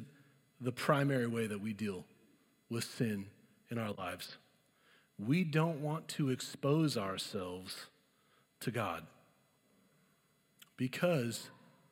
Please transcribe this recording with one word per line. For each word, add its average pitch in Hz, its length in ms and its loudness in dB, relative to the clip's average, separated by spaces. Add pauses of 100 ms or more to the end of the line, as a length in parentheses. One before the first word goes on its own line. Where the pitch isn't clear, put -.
(600)
the 120 120 0
primary 139 560 4
way 113 180 0
that 104 140 -4
we 107 120 -2
deal 101 320 -4 (640)
with 117 140 -2
sin 104 480 -2 (400)
in 117 80 -2
our 107 140 -2
lives. 92 460 -8 (800)
We 143 260 2
don't 156 360 2
want 151 280 -2
to 139 220 0
expose 139 680 2
ourselves 92 880 -6 (720)
to 110 120 -4
God 85 340 -2 (1700)
because 131 760 2 (420)